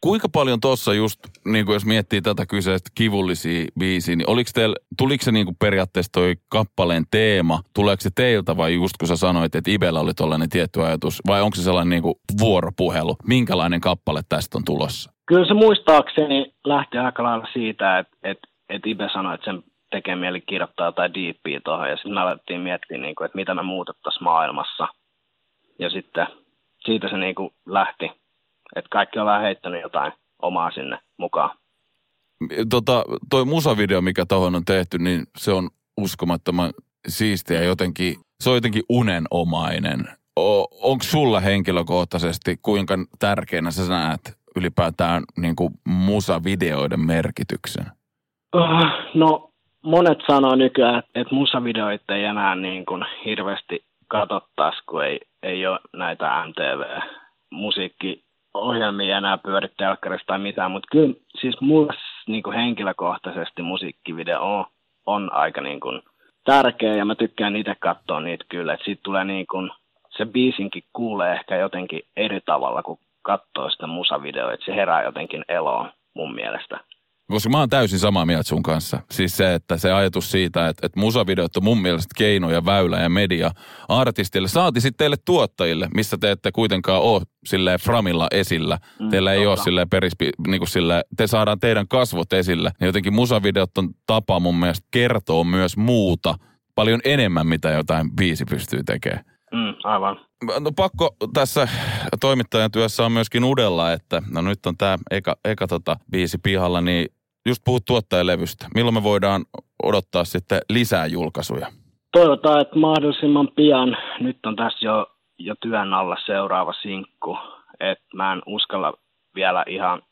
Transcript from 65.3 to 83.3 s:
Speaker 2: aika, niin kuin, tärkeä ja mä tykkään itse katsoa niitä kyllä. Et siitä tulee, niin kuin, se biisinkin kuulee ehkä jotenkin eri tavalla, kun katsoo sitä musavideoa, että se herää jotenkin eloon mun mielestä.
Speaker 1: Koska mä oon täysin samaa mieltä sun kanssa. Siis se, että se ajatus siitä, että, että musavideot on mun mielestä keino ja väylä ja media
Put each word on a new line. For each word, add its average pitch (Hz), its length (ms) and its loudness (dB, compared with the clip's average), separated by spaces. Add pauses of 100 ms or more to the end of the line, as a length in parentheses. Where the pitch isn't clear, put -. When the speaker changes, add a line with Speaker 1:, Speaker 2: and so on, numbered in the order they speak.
Speaker 2:
aika, 73 280 0
niin 69 180 -8
kuin, 64 220 -10 (440)
tärkeä 139 500 4
ja 104 100 0
mä 107 100 -2
tykkään 107 400 -2
itse 104 240 -6
katsoa - 400 -4
niitä 82 300 -8
kyllä. 82 240 -6
Et - 120 -8
siitä 101 180 -8
tulee, 95 200 -2
niin 95 280 -6
kuin, 92 180 -6 (480)
se 113 80 -4
biisinkin 113 580 -2 (100)
kuulee 101 400 -2
ehkä - 220 -6
jotenkin 90 460 -6 (160)
eri 104 280 -4
tavalla, 65 380 -2
kun 80 160 -12 (220)
katsoo - 480 -4
sitä - 180 -6
musavideoa, 71 680 -4
että - 120 -10
se - 100 -6
herää 85 280 2
jotenkin 76 460 -8
eloon 76 420 -4 (220)
mun 69 220 -8
mielestä. 53 440 -10 (520)
Speaker 1:
Koska 107 180 -2
mä 139 100 4
oon 135 100 2
täysin 107 300 2
samaa 92 260 2
mieltä 80 240 0
sun 82 140 0
kanssa. - 360 -2 (120)
Siis 90 260 -2
se, 92 160 4
että 85 240 -2
se 92 140 2
ajatus 95 400 0
siitä, 85 360 0
että, 80 180 -4
että 87 140 -4
musavideot 95 580 0
on 95 60 -2
mun 110 180 4
mielestä 85 360 -2
keino 98 340 2
ja 85 140 0
väylä 90 340 2
ja 85 100 2
media 87 420 0 (380)